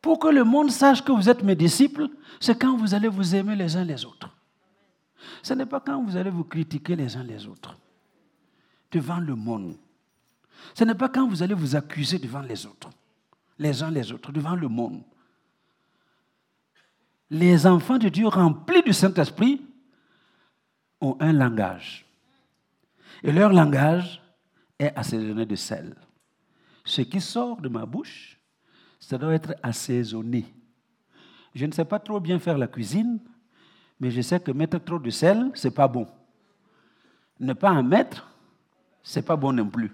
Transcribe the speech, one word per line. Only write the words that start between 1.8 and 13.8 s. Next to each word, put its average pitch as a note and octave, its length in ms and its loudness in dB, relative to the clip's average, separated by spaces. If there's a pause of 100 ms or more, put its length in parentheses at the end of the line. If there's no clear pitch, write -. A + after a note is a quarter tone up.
c'est A#3+ 200 2
quand C4 160 2
vous G#3+ 200 0
allez G#3 120 0
vous F#3+ 280 0
aimer G3+ 200 -2
les F3 220 -2
uns F#3 60 -2
les D3+ 200 -6
autres. - 320 -18 (1080)
Ce C4 100 -6
n'est C4 140 -4
pas C4+ 120 -6
quand C4+ 240 -6
vous F#3 140 -4
allez F#3 140 -4
vous E3+ 120 -4
critiquer D#3+ 520 -6
les B2+ 200 -6
uns B2+ 80 -10
les G#2+ 240 -16
autres - 300 -20 (1120)
devant E3+ 280 -2
le D3 160 -4
monde. G#2+ 400 -8 (1000)
Ce A#3 100 0
n'est A3+ 120 2
pas C4 140 -2
quand B3+ 180 0
vous F3 160 -2
allez F#3+ 100 -2
vous D3+ 220 -2
accuser D3 440 -4
devant C3 220 -10
les A2+ 240 -12
autres, - 240 -20 (680)
les D3 240 -2